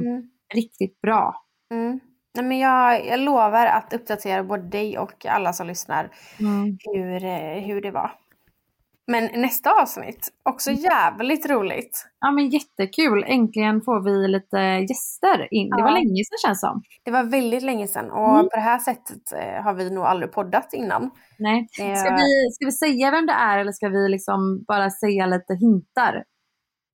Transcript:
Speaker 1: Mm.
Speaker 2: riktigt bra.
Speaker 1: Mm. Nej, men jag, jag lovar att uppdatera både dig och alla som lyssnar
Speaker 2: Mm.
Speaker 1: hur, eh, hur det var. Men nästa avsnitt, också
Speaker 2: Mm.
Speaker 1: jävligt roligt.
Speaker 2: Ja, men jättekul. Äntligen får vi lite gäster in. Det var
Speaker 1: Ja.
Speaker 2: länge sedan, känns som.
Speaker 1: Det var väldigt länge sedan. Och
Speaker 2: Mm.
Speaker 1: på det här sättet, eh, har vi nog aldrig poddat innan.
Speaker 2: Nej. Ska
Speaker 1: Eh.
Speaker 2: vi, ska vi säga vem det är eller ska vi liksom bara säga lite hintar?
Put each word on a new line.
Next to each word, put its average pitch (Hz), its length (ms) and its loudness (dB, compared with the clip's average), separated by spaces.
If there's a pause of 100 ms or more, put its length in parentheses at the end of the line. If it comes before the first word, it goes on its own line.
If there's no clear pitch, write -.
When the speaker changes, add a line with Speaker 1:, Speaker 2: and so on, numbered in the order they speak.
Speaker 1:
Mm. 247 220 -8 (240)
Speaker 2:
riktigt 208 480 -4
bra. - 420 0 (280)
Speaker 1:
Mm. 233 280 -4 (360)
Nej, 247 100 -4
men 262 140 -2
jag, 254 480 4
jag 247 120 0
lovar 240 460 4
att - 280 0
uppdatera 208 500 -4
både 190 200 -6
dig 202 340 -6
och - 280 -10
alla 185 280 0
som 175 140 -8
lyssnar 156 440 -6 (280)
Speaker 2:
Mm. 202 440 -2
Speaker 1:
hur, 185 420 -6
eh, 175 400 -6
hur 202 160 -6
det 202 100 -8
var. - 200 -4 (960)
Men 233 220 0 (120)
nästa 285 400 2
avsnitt, - 480 -6 (140)
också 262 260 -4
Speaker 2:
Mm. 277 140 0
Speaker 1:
jävligt 277 640 2
roligt. - 580 -2 (120)
Speaker 2:
Ja, 277 120 2
men 285 180 2
jättekul. 294 800 0
Äntligen 220 540 2
får 220 220 0
vi 196 240 2
lite 190 300 0 (320)
gäster - 640 0
in. 202 160 0
Det 240 140 0
var 254 60 6
Speaker 1:
Ja. 311 40 4
Speaker 2:
länge 214 320 2
sedan, 453 200 -10
känns 196 140 0
som. - 240 -4 (200)
Speaker 1:
Det 240 80 -8
var 254 120 2
väldigt 247 400 0
länge 226 240 -2
sedan. - 240 -6
Och 214 220 2
Speaker 2:
Mm. 330 100 8
Speaker 1:
på 359 120 0
det 220 60 0
här 240 180 2
sättet, - 540 -8
eh, - 300 -8
har 208 100 0
vi 185 160 -4
nog 185 140 -4
aldrig 170 280 0
poddat 202 420 -2
innan. 247 380 -4 (280)
Speaker 2:
Nej. 220 320 0
Ska 202 120 -10
Speaker 1:
Eh. 196 320 0
Speaker 2:
vi, 269 360 4
ska 269 140 -8
vi 269 60 -2
säga 269 400 0
vem 320 140 2
det 330 80 0
är 208 240 2
eller 202 140 -2
ska 202 180 -4
vi 196 200 2
liksom 190 580 -2
bara 202 220 0
säga 196 360 0
lite 180 300 0
hintar? 208 680 2 (720)